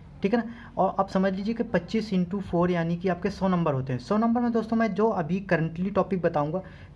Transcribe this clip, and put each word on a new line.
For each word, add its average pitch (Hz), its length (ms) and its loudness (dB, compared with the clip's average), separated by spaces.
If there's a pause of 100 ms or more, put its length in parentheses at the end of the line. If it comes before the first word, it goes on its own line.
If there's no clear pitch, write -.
(220)
ठीक 196 120 2
है 240 60 2
ना। - 360 -12
और 185 220 2
आप 196 100 0
समझ 190 260 2
लीजिए 202 200 -4
कि 226 80 -4
पच्चीस 214 480 -2
into 185 340 0
four 180 260 2
यानी 170 260 0
कि 180 120 -2
आपके 180 220 0
सौ 190 180 -2
नंबर 170 260 2
होते 131 180 -2
हैं। 123 80 -2
सौ - 160 0
नंबर 233 240 2
में 240 120 2
दोस्तों 226 240 0
मैं 226 180 2
जो 208 140 4
अभी 185 320 0
करंटली 170 500 0
टॉपिक 185 320 0
बताऊंगा, 156 400 0 (340)